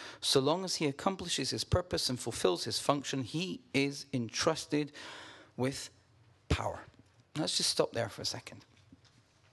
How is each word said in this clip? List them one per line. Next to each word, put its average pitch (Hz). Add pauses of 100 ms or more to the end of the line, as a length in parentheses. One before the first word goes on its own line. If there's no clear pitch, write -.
(220)
so -
long 156
as 175
he 160
accomplishes 175
his 117
purpose -
and 123
fulfills 175
his -
function, 139
he 175 (140)
is 139
entrusted 147 (640)
with 131 (580)
power. - (520)
Let's 165
just -
stop -
there 113
for -
a 113
second. - (920)